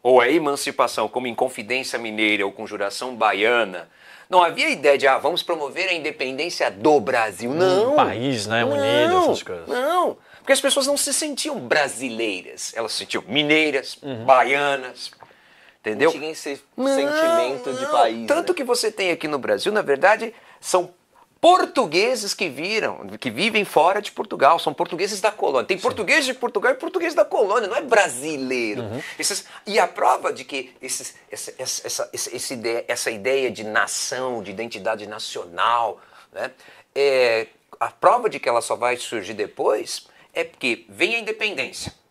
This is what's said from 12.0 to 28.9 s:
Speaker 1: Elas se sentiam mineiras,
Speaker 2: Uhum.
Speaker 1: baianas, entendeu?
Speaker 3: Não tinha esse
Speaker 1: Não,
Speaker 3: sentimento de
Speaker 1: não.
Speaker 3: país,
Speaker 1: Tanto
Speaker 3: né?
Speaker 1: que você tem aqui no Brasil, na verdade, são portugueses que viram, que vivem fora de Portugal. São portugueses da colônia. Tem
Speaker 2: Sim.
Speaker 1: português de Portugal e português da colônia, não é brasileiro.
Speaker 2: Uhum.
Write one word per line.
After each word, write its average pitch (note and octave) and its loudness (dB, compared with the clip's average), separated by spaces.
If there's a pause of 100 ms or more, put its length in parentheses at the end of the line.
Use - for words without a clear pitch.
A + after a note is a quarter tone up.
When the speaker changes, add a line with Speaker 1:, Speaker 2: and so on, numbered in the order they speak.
Speaker 1:
Elas A2+ -4
se - -6
sentiam - -6
mineiras, D3 0
Speaker 2:
Uhum. B2+ -8
Speaker 1:
baianas, C3 2 (680)
entendeu? A2 2
Speaker 3:
Não D#3 -8
tinha D#3 -8
esse C#3+ -10 (160)
Speaker 1:
Não, B3+ -2
Speaker 3:
sentimento C#4+ 0
de B3+ -6
Speaker 1:
não. C#4+ -4
Speaker 3:
país, A#3 2
Speaker 1:
Tanto E4+ 0
Speaker 3:
né? F4 0
Speaker 1:
que C#4+ -4
você A#3+ 0
tem F#3+ -2
aqui E3 -2
no D3 -2
Brasil, G#2+ 0
na G#3 2
verdade, F#3 4 (280)
são F3+ 0 (440)
portugueses A3+ 4
que F#3 -4
viram, D3 -4 (140)
que B2+ -2
vivem G3+ 0
fora F3 4
de - -12
Portugal. D#3+ 4
São D#3 -4
portugueses F#3+ -4
da G#3+ 2
colônia. C#3 0
Tem F#3+ 0
Speaker 2:
Sim. - -12
Speaker 1:
português B3 0
de B3+ -4
Portugal A#3 0
e - 0
português E4 -4
da D#4 4
colônia, A3+ 0
não G3+ -4
é - -2
brasileiro. C3 0
Speaker 2:
Uhum. A2+ -8 (180)